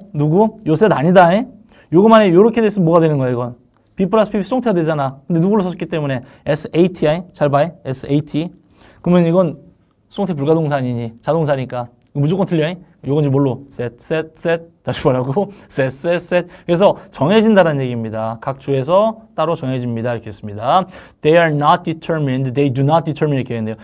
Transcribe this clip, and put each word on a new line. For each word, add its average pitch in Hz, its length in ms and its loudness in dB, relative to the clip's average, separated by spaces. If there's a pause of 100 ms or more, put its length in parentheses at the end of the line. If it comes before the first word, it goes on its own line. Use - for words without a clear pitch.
(140)
누구? 160 520 0
요 156 100 2
셋 202 160 4
아니다, 170 420 4
에? 240 120 0 (460)
요거 196 160 6
만약에 220 240 6
요렇게 226 300 6
됐으면 202 240 0
뭐가 165 140 4
되는 151 180 2
거야, 127 120 -2
이건? 120 260 -6 (400)
B 190 100 -2
플러스 208 260 0
피피 208 100 -2
수동태가 233 320 -2
되잖아. 151 540 -2
근데 165 100 0
누구로 196 240 2
썼기 170 240 -6
때문에? 143 360 -4 (240)
에스에이티, 165 600 0 (260)
잘 147 160 -2
봐. 143 200 0 (160)
에스에이티. 147 640 -4 (520)
그러면 175 240 2
이건 170 320 0 (500)
수동태 190 260 -6
불가동사 147 400 0
아니니? 123 380 -4 (100)
자동사니까. 135 640 -2 (240)
이거 143 100 -4
무조건 180 260 0
틀려. 165 280 -2 (320)
요건 143 160 0
이제 143 80 0
뭘로? 135 380 0
셋, 120 320 -10
셋, 160 340 -6
셋. 165 280 -4 (200)
다시 - 220 -6
뭐라고? 135 540 0
<laughs> - 100 -20
셋, 131 240 -4
셋, 170 260 -2
셋. 175 300 -4 (180)
그래서 175 300 4 (160)
정해진다라는 180 720 2
얘기입니다. 113 560 -6
각 139 180 -8
주에서 180 600 0 (180)
따로 160 180 -2
정해집니다. 123 580 -4
이렇게 113 140 -8
했습니다. 110 600 -4 (340)
They 160 200 4
are 160 140 2
not 160 300 0
determined. 143 680 -4
They 139 200 0
do 135 100 -2
not 156 220 2
determine. 147 380 -2
이렇게 120 160 -8
했네요. 110 260 -6